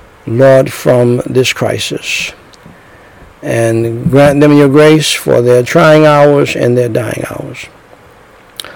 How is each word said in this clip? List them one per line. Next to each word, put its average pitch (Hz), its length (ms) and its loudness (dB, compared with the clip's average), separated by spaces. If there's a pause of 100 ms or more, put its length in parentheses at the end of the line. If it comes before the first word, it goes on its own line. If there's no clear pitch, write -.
(260)
Lord, 131 460 2
from 123 540 0
this 127 260 -2
crisis, - 800 -8 (1080)
and 117 680 -4
grant 143 300 2
them 147 160 4
your 143 120 4
grace 151 440 2
for 123 300 0
their 123 200 2
trying 156 440 2
hours 147 500 2
and 123 220 -2
their 123 100 -2
dying 117 400 -6
hours, - 380 -14 (1080)